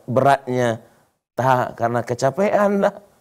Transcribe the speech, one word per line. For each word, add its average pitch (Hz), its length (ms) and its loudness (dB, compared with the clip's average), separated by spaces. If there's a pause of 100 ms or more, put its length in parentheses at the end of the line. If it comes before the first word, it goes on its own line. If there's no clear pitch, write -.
beratnya, 123 760 0 (540)
tak, 127 400 0
karena 117 320 -2
kecapean 196 720 0
lah. 202 160 0 (260)